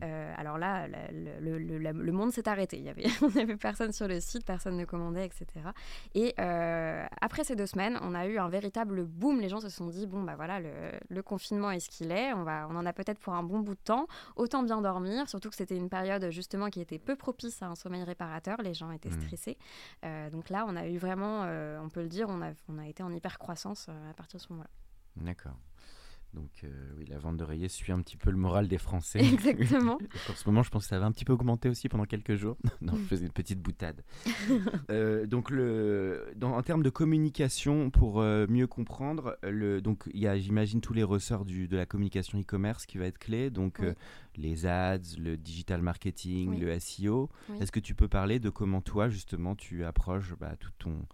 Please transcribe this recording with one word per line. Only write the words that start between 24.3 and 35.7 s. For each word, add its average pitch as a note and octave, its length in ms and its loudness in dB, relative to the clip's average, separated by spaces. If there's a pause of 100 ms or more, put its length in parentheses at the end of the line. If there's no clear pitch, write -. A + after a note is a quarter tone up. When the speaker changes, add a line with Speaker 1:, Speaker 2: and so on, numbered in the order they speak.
Speaker 1:
de - 40 -18
ce - 100 -14
moment-là. D#3+ 160 -14 (460)
Speaker 2:
D'accord. D#2+ 420 -8 (760)
Donc, D#2 160 -10 (140)
euh, C#2 340 -12
oui, D2+ 80 -10
la C#2+ 120 -8
vente E2 200 -2
d'oreillers E2 300 -2
suit - 240 -4
un F2+ 100 2
petit - 160 -8
peu - 120 6
le F#2+ 60 4
moral F#2 320 4
des F2+ 80 2
Français. F2+ 440 0
Speaker 1:
Exactement. A#3+ 760 6
Speaker 2:
<laughs> E4 40 -4
Donc, G#3 100 -8 (180)
en G#2 60 -4
ce - 120 -4
moment, G#2+ 160 8
je - 60 4
pense G2+ 140 0
que - 80 -6
ça F#2+ 80 2
va G2 80 4
un A2 60 4
petit B2 120 -4
peu C3 80 6
augmenter B2 380 4
aussi A#2+ 180 -2
pendant G#2+ 160 2
quelques G#2+ 300 0
jours. G#2 300 0
<laughs> - 180 2
Non, F2 120 0
je G#3+ 100 0
faisais F2+ 200 0
une E2+ 80 -4
petite F#2 300 -2
boutade. E2 400 -4 (240)
Speaker 1:
<laughs> G3+ 640 0
Speaker 2:
Euh, A2 360 4
donc, B2 240 0
le, G#2 880 2